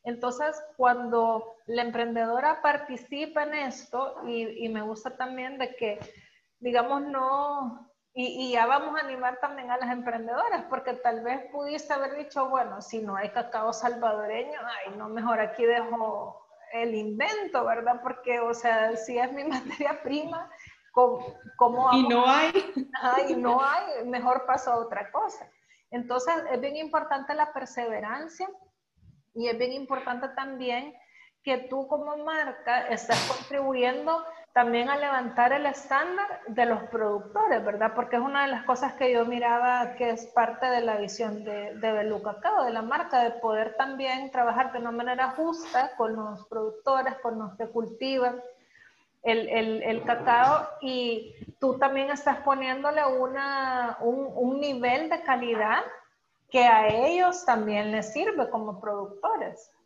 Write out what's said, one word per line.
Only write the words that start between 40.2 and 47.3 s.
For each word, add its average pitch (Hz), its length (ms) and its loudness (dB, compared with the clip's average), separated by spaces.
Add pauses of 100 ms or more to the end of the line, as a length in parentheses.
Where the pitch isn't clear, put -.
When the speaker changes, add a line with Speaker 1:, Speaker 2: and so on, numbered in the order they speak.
Speaker 1:
parte 233 400 2
de 247 120 2
la 220 160 0
visión 208 480 -4
de, 208 320 -8
de 220 160 0
Belú 208 320 0
Cacao, 262 400 0
de 240 80 0
la 226 100 -2
marca, 254 400 2
de 233 100 4
poder 220 460 0
también 262 540 -2
trabajar 247 400 2
de 247 80 -6
una 233 120 -4
manera 247 400 0
justa 311 640 0
con 220 180 0
los 214 320 -10
productores, 254 680 0
con 226 220 -4